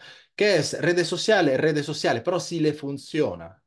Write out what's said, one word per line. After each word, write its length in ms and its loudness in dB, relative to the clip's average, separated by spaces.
¿Qué 220 2
es? 220 0
Redes 300 0
sociales, 500 2
redes 280 0
sociales, 380 -2
pero 160 -2
si 200 -6
le 140 2
funciona. 920 -6